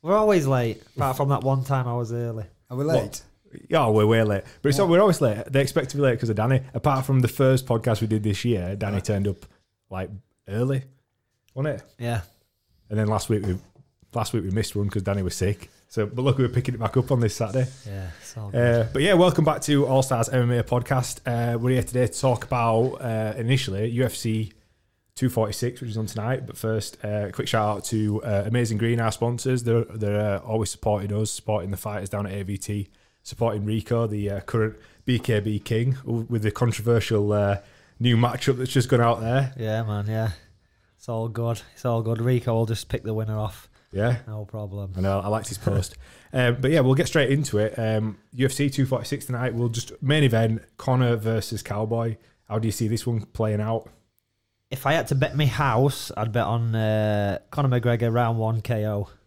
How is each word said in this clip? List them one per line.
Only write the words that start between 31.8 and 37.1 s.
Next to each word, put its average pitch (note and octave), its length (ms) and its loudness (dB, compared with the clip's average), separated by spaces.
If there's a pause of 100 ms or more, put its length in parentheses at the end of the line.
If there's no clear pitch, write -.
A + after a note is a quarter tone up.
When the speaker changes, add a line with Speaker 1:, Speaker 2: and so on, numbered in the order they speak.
Speaker 3:
down G2+ 160 -4
at F#2+ 80 -8
A G2+ 80 -6
V G2 160 -6
T, G#2 320 -6 (320)
supporting G#2 420 -2
Rico, A2+ 440 0
the, G#2 240 -4
uh, G2 100 -6
current A2 340 -2 (300)
B B2 140 0
K G#2+ 200 0
B G#2 200 -2
King, B2 440 0
w-, A#2 240 -4
with A#2 140 -2
the G#2+ 80 0
controversial, A2 840 0